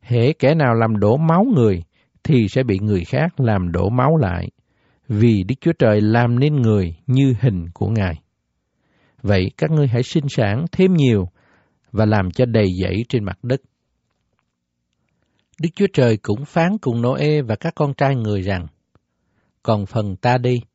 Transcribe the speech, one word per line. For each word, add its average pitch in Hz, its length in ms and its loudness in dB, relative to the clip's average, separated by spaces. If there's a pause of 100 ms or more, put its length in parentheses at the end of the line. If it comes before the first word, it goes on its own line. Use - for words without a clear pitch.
Hễ 120 320 0
kẻ 143 220 2
nào 131 200 2
làm 113 220 0
đổ 104 200 2
máu 165 280 2 (100)
người, 104 280 2 (420)
thì 120 240 2
sẽ 131 140 -2
bị 107 160 0
người 101 260 -2
khác 143 360 -4
làm 98 320 0
đổ 90 160 0
máu 127 280 2
lại, 87 340 -2 (580)
vì 107 340 2
Đức 104 180 -4
Chúa 165 180 0
Trời 107 220 4
làm 120 380 2
nên 147 180 0
người 107 400 0 (100)
như 131 340 2
hình 95 340 -2
của 101 140 -4
Ngài. 98 340 -2 (1000)
Vậy 98 340 0
các 156 140 -2
ngươi 151 160 2
hãy 120 160 -2
sinh 143 260 -4
sản 117 440 -2
thêm 190 220 2
nhiều 117 340 2 (640)
và 107 140 0
làm 101 240 0
cho 123 140 0
đầy 113 220 0 (160)
dẫy 95 260 -4
trên 110 160 -4
mặt 95 180 -10
đất. 123 180 -4 (2000)
Đức 160 140 -2
Chúa 202 180 0
Trời 117 240 2
cũng 107 280 -6
phán 175 340 -2
cùng 117 240 -4
Noe 147 400 0
và 110 140 -4
các - 180 -8
con 143 200 -2
trai 135 220 0
người 107 240 -2
rằng, 92 260 -4 (960)
"Còn 104 240 -2
phần 104 300 -6
ta 123 220 0
đây 123 220 -2 (140)